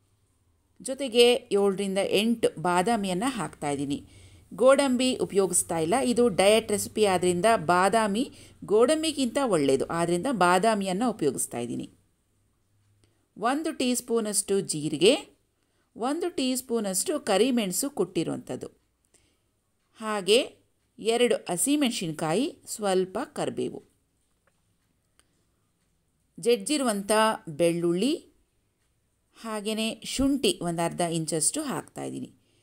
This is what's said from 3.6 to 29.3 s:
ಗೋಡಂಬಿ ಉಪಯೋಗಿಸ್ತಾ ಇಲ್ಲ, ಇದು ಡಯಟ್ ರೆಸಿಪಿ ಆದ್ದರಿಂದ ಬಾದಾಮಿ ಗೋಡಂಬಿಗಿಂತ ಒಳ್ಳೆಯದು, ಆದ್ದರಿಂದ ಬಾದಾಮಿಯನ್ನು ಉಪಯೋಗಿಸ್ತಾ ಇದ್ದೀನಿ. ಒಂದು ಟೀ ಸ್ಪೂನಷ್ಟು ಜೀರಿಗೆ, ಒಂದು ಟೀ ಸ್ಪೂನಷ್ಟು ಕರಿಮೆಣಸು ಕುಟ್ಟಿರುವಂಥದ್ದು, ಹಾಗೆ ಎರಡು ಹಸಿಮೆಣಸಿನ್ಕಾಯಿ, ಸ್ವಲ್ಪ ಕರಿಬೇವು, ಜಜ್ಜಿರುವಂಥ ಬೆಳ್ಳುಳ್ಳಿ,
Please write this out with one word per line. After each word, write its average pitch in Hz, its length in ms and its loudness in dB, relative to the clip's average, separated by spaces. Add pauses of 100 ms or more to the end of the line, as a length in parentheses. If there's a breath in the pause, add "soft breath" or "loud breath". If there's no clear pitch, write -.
ಗೋಡಂಬಿ 254 600 4
ಉಪಯೋಗಿಸ್ತಾ 180 640 -2
ಇಲ್ಲ, 160 160 0 (100)
ಇದು 240 240 2
ಡಯಟ್ 208 420 4
ರೆಸಿಪಿ 208 340 -2
ಆದ್ದರಿಂದ 180 420 2 (100)
ಬಾದಾಮಿ 196 760 2 (320 loud breath)
ಗೋಡಂಬಿಗಿಂತ 285 800 2
ಒಳ್ಳೆಯದು, 143 420 2
ಆದ್ದರಿಂದ 170 440 -2
ಬಾದಾಮಿಯನ್ನು 190 800 2
ಉಪಯೋಗಿಸ್ತಾ 143 480 -4
ಇದ್ದೀನಿ. 123 320 -8 (1500)
ಒಂದು 285 340 -2
ಟೀ 247 220 0
ಸ್ಪೂನಷ್ಟು 214 680 -2
ಜೀರಿಗೆ, 156 720 0 (640)
ಒಂದು 320 400 -4
ಟೀ 262 200 0
ಸ್ಪೂನಷ್ಟು 226 640 -4
ಕರಿಮೆಣಸು 220 680 0
ಕುಟ್ಟಿರುವಂಥದ್ದು, 147 800 -4 (1300)
ಹಾಗೆ 214 600 2 (420)
ಎರಡು 233 380 2
ಹಸಿಮೆಣಸಿನ್ಕಾಯಿ, 214 1200 -2 (100)
ಸ್ವಲ್ಪ 190 560 -2
ಕರಿಬೇವು, - 600 -8 (2500)
ಜಜ್ಜಿರುವಂಥ 208 720 0 (360)
ಬೆಳ್ಳುಳ್ಳಿ, 170 760 0 (1120)